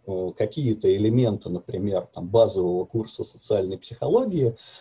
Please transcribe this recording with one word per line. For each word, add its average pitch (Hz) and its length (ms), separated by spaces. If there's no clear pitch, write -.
э, 92 320
какие-то 110 600
элементы, 110 520
например, 92 640
там, 87 140
базового 92 600
курса 110 360
социальной 95 560
психологии, 165 800